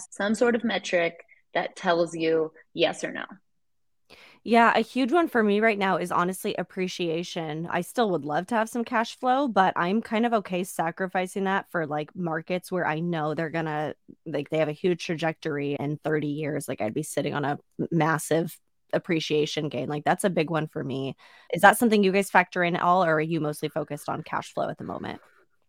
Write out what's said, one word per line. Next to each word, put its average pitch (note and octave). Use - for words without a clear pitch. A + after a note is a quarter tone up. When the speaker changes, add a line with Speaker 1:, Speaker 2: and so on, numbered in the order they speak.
Speaker 1:
some G#3
sort A#3+
of A#3
metric F3+
that -
tells E3+
you D#3+
yes E3
or -
no. -
Speaker 2:
Yeah, A3+
a A3+
huge B3
one E4+
for A3+
me G#3
right A3
now F#3+
is F3
honestly F3+
appreciation. E3+
I F3
still A3
would D#3
love D3+
to A#3+
have A3
some A#3
cash A#3
flow, C4
but G3
I'm F#3
kind A3+
of A#3
okay F#3
sacrificing F#3
that F#3+
for, E3
like, D3+
markets E3+
where F3+
I D#3
know D#3+
they're D#3
gonna, D3+
like, D3
they D#3
have D3+
a -
huge F3
trajectory D3+
in C#3+
thirty D3+
years. D3
Like, C#3
I'd A2
be D#3
sitting D3
on C#3+
a C#3+
m-, D#3+
massive D#3+
appreciation D#3
gain. C3
Like, D3
that's F3
a G#3
big D#3+
one D#3
for D#3
me. C3+
Is E3+
that G#3
something G#3+
you F#3+
guys G3
factor F3+
in F3
at -
all, F3+
or D#3+
are D3+
you D#3+
mostly D3+
focused D3+
on -
cash -
flow -
at -
the -
moment? -